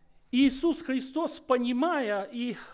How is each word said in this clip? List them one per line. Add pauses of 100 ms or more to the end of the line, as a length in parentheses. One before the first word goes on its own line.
(320)
Иисус
Христос,
понимая,
и (180)